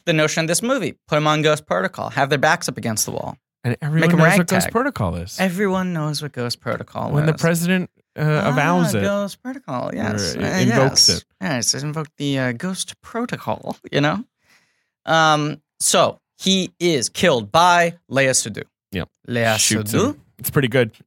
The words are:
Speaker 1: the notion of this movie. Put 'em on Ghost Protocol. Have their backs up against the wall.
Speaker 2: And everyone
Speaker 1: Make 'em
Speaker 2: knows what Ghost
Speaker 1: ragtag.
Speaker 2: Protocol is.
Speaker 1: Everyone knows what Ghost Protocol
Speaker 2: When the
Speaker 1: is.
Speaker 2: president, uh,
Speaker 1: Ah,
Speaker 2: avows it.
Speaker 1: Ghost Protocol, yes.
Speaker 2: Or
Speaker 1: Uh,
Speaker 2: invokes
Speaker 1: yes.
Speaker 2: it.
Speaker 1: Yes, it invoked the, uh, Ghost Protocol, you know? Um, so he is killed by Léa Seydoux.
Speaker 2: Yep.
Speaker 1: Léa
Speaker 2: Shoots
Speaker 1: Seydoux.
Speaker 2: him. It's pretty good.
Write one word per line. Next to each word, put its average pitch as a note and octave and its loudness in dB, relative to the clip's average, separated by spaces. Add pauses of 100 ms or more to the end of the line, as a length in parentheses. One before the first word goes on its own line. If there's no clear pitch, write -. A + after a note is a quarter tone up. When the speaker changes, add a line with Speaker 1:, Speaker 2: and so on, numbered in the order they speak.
Speaker 1:
the E3+ -2
notion D#3 0
of D#3+ -4
this E3+ 0
movie. A#3+ -2 (120)
Put D#3 -2
'em D3+ 2
on D3+ 2
Ghost D3+ 0
Protocol. F#3 -4
Have C3+ 0
their D3 2
backs D#3+ 2
up C3 -8
against A2 -4
the - -10
wall. - -8 (240)
Speaker 2:
And A#2+ -2
everyone D#3 0
Speaker 1:
Make E3+ 6
'em E3+ 4
Speaker 2:
knows D#3+ 8 (120)
what F3 4
Ghost - 0
Speaker 1:
ragtag. - 0
Speaker 2:
Protocol A3+ -2
is. E2+ -10
Speaker 1:
Everyone F#3 -2
knows D3+ -4
what D3 -10
Ghost A#2+ -6
Protocol A#2 -6
Speaker 2:
When D3 2
the D#3 2
Speaker 1:
is. - -6
Speaker 2:
president, E3+ 0 (300)
uh, D3+ -2 (220)
Speaker 1:
Ah, - 2
Speaker 2:
avows D#3+ 2
it. G2 2
Speaker 1:
Ghost G3+ -4
Protocol, B3 -8
yes. F#2 -4
Speaker 2:
Or - -8
Speaker 1:
Uh, E3+ -2
Speaker 2:
invokes C3+ 4
Speaker 1:
yes. E2+ 2
Speaker 2:
it. - -12 (160)
Speaker 1:
Yes, C#3 -2
it C3 -6
invoked D3+ -6
the, C#3+ 0
uh, B2+ 0
Ghost F3+ -8
Protocol, - -6 (160)
you C#3+ 2
know? E3+ 0 (840)
Um, D3+ 2 (200)
so D3+ 2 (180)
he F#3+ 0
is E3 0
killed A#2+ 0
by F3 4 (160)
Léa C3 2
Seydoux. G#2+ -4 (280)
Speaker 2:
Yep. F2+ -6 (200)
Speaker 1:
Léa A2+ 0
Speaker 2:
Shoots G#2+ 0
Speaker 1:
Seydoux. G3 2
Speaker 2:
him. D4 -12 (180)
It's - -8
pretty C#3 0
good. A#2 0 (140)